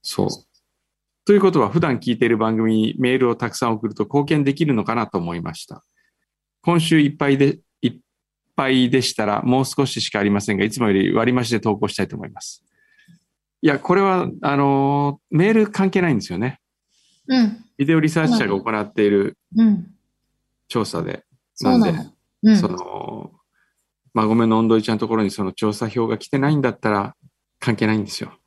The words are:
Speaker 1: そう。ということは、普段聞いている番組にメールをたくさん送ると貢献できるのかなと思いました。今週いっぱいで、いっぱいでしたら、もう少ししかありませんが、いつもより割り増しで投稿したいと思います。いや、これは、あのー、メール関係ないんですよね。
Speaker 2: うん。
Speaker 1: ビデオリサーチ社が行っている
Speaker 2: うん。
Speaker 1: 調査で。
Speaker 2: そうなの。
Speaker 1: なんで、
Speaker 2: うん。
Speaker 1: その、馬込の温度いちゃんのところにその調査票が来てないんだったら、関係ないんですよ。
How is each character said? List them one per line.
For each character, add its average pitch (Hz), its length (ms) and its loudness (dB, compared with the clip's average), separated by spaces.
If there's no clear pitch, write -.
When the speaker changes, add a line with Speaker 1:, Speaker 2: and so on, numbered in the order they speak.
Speaker 1:
そ - 240 -4
う。 - 40 -4
と 202 80 6
い 202 40 8
う 185 40 4
こ 185 100 4
と 151 100 2
は、 101 80 2
普 160 120 0
段 139 180 0
聞 123 140 -4
い 107 40 -4
て 123 80 2
い 113 40 2
る 113 80 2
番 110 200 0
組 113 180 0
に 110 220 0
メ 127 180 0
ー 131 40 -2
ル 123 100 2
を 113 60 0
た 113 160 -6
く - 40 -16
さ 123 120 -4
ん 113 60 0
送 107 160 -6
る 107 40 -8
と 104 120 -4
貢 143 200 -2
献 147 180 0
で 139 120 0
き 160 100 0
る 143 80 0
の 107 120 0
か 113 100 -4
な 110 120 -2
と 98 100 -6
思 85 180 -4
い 85 60 -8
ま 85 120 -8
し - 140 -16
た。 - 160 -20
今 170 200 2
週 160 180 4
い 143 100 4
っ - 80 -2
ぱ 143 120 0
い 139 80 2
で、 139 220 2
い 127 80 0
っ - 80 -8
ぱ 135 140 -2
い 127 200 2
で 131 120 2
し - 120 -4
た 107 120 -2
ら、 104 180 -2
も 127 180 2
う 127 40 0
少 139 200 -2
し 117 160 -6
し - 80 -6
か 104 100 -4
あ 101 40 2
り 101 80 2
ま 101 100 2
せ - 120 -4
ん 95 40 -2
が、 98 60 0
い 110 80 -2
つ 135 80 -10
も 113 80 2
よ 98 60 2
り 95 200 2
割 117 200 0
り 127 40 0
増 120 60 0
し 110 60 -6
で 113 100 0
投 104 180 -2
稿 107 120 -2
し - 60 -10
た 101 80 -2
い - 40 -4
と - 80 -12
思 104 100 -12
い - 60 -16
ま - 100 -20
す。 - 240 -18
い 156 60 2
や、 143 100 2
こ - 160 -2
れ 196 80 4
は、 185 260 0
あ 143 140 -2
の 139 640 0
ー、 151 60 0
メ 196 140 4
ー - 20 2
ル 214 160 4
関 190 200 0
係 190 120 0
な 170 80 0
い 131 60 2
ん 104 40 -2
で - 60 -8
す - 60 -12
よ 95 80 -6
ね。 120 200 -4
Speaker 2:
う 262 160 2
ん。 - 220 -2
Speaker 1:
ビ 139 80 0
デ 160 80 2
オ 160 60 4
リ 156 100 2
サ 160 140 0
ー 151 40 2
チ - 100 4
社 120 100 0
が 98 120 0
行 107 220 -4
っ 104 100 -8
て 104 140 2
い 101 40 4
る 98 280 2
Speaker 2:
う 226 80 6
ん。 196 300 2
Speaker 1:
調 110 180 -2
査 85 180 -6
で。 - 200 -10
Speaker 2:
そ - 140 0
う 247 80 6
な - 140 4
の。 - 0 -
Speaker 1:
な - 120 -6
ん - 20 -10
で、 - 60 -20
Speaker 2:
う 220 80 6
ん。 208 60 6
Speaker 1:
そ 170 100 0
の、 - 640 -10
馬 110 140 0
込 113 180 2
の 113 140 2
温 113 100 2
度 113 80 4
い 107 60 0
ち 117 60 -4
ゃ 110 40 0
ん - 20 2
の 104 40 -6
と 110 100 -4
こ 113 80 0
ろ 110 60 0
に 98 80 -2
そ 107 120 -8
の 92 80 -4
調 107 220 -2
査 113 160 -6
票 113 180 -2
が 110 100 -4
来 - 120 -16
て 139 100 -2
な 139 100 0
い 156 60 2
ん 143 60 0
だ 127 80 0
っ 104 100 -8
た 110 100 -2
ら、 104 260 -2
関 110 160 -2
係 107 100 -2
な 110 80 2
い 110 40 0
ん 98 80 -2
で - 60 -14
す - 120 -10
よ。 - 100 -16